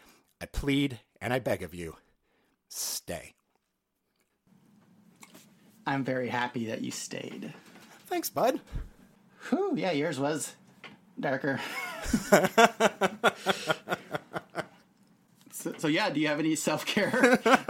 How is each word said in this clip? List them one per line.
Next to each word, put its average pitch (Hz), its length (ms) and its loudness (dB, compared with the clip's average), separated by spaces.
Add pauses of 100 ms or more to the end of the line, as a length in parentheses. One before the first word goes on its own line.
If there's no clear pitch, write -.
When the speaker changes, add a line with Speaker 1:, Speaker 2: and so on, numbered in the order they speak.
(420)
Speaker 1:
I 85 40 -8
plead 139 540 0 (220)
and 117 120 -2
I 131 60 2
beg 104 240 -2
of 85 100 -12
you, 85 240 -10 (680)
stay. - 680 -8 (2500)
Speaker 2:
I'm 139 180 0
very 127 240 0
happy 120 380 -2
that 113 160 -4
you 123 100 -4
stayed. - 640 -10 (540)
Speaker 1:
Thanks, 349 220 -2
bud. 240 300 2 (880)
Speaker 2:
Whew, 370 260 0
yeah, 180 160 0
yours 147 280 0
was 147 360 -2 (640)
darker. 135 400 0 (720)
<laughs> 180 100 8 (3250)
So, 165 140 -6
so 165 100 -2
yeah, 185 220 2
do 151 100 -2
you 151 80 2
have 151 120 0
any 156 160 2
self-care 220 880 2
<laughs> - 280 6